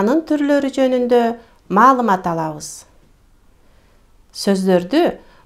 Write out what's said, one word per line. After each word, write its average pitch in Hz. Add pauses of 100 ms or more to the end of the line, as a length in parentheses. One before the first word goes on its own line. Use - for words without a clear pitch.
анын 254
түрлөрү 285
жөнүндө 254 (500)
маалымат 214
алабыз. 156 (1700)
Сөздөрдү 190 (400)